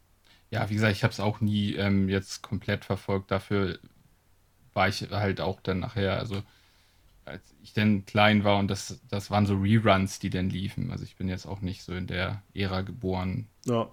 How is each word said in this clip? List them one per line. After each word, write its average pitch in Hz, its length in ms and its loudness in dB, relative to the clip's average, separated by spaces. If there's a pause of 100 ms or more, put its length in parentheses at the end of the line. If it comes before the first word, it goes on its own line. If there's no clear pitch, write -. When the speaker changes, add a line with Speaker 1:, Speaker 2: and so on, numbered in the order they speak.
(520)
Speaker 1:
Ja, 107 200 -2
wie 107 40 -2
gesagt, 107 220 4
ich - 80 -2
hab's 110 160 0
auch 104 220 0
nie, 104 320 0
ähm, 98 340 2
jetzt 98 340 -2
komplett - 440 -4
verfolgt. 98 440 -4
Dafür 98 480 -2 (920)
war 98 160 4
ich - 220 -4
halt 98 320 -2
auch 90 180 -4
dann 92 200 -2
nachher, 98 380 -2
also 101 240 -6 (840)
als 73 360 -18
ich - 120 -14
dann 107 320 2
klein 107 360 6
war 101 160 4
und 98 100 0
das, - 420 -6
das 98 200 -6
waren 104 140 4
so 101 140 2
Reruns, 98 600 4
die 98 120 -4
dann 92 180 -2
liefen. 92 420 -6
Also 95 140 -8
ich - 120 -18
bin 95 120 -6
jetzt 90 160 -6
auch 95 160 -10
nicht 92 220 -6
so 87 100 -12
in 92 140 -6
der 92 360 -4 (120)
Ära 92 260 -2
geboren, 92 680 -4 (180)
Speaker 2:
Ja, 117 260 0